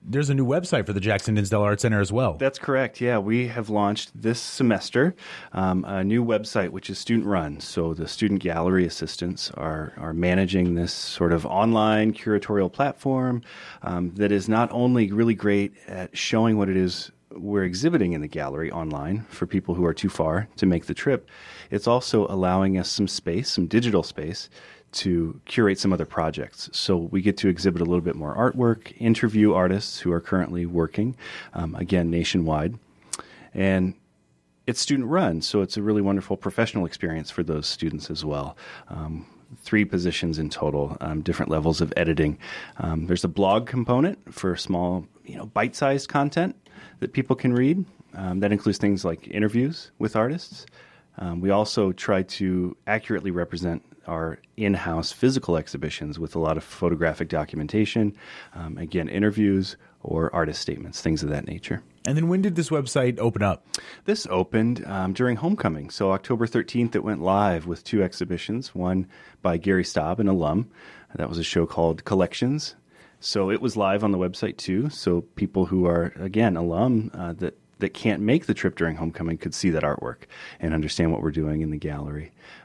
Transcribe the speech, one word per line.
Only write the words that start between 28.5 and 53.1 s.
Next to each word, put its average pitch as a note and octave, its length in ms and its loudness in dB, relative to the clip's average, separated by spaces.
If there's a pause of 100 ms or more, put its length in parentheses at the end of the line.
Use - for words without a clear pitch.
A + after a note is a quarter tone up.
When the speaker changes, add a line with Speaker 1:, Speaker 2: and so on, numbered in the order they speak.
Speaker 2:
interview G#2+ 560 6
artists F#2 440 2
who F2 140 -2
are E2+ 80 0
currently F2 460 0
working, F2 500 0 (380)
um, E2 220 -4
again, F2 340 2
nationwide. E2+ 680 0 (760)
And F#2+ 400 2 (720)
it's A#2+ 160 -2
student C3+ 260 0
run, C3+ 320 2
so G2+ 220 0
it's F#2+ 160 -4
a G#2 40 -2
really G#2 200 2
wonderful G2 340 0
professional G#2+ 480 0
experience D#2+ 460 -6
for - 120 -2
those D2+ 240 -2
students D2+ 440 -4
as D#2 160 -8
well. D2 320 -6 (320)
Um, D#2+ 340 -8 (380)
three G#2 240 4
positions F2 520 0
in D2+ 120 -4
total, D2 500 -2
um, D#2 220 -4
different - 280 -2
levels D#2 300 2
of D#2 160 0
editing. D#2 420 2 (380)
Um, D#2+ 300 -2
there's F2 180 0
a F#2 40 2
blog G2+ 380 4
component B2+ 680 0
for F#2 220 -2
small, F2+ 500 -2 (180)
you - 120 -16
know, A2 100 -12
bite-sized C#3 640 0
content D3 460 0 (440)
that - 140 -6
people C3+ 200 0
can B2+ 200 2
read. D3 300 2 (300)
Um, F#2 260 -4
that G2+ 120 4
includes G2+ 260 2
things G2+ 260 0
like E2 240 -4
interviews A2+ 720 -2
with - 180 -2
artists. C3 500 -4 (520)
Um, F2 220 -6
we F#2+ 100 2
also G2+ 420 2
try F#2+ 300 0
to F#2 540 -2 (100)
accurately G#2 440 -2